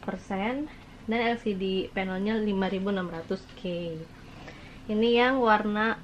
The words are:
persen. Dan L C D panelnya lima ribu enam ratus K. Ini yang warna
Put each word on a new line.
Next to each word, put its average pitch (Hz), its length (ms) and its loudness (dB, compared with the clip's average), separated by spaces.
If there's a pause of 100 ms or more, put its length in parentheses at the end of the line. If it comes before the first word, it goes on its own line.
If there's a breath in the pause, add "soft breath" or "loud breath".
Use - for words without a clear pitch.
persen. 202 640 -4 (380 loud breath)
Dan 226 160 0
L 233 160 2
C 226 160 -2
D 190 400 0
panelnya 196 480 0
lima 190 320 2
ribu 190 160 -2
enam 185 240 0
ratus 165 320 -6 (160)
K. 175 320 -4 (960 loud breath)
Ini 226 320 4
yang 254 240 4
warna 214 600 4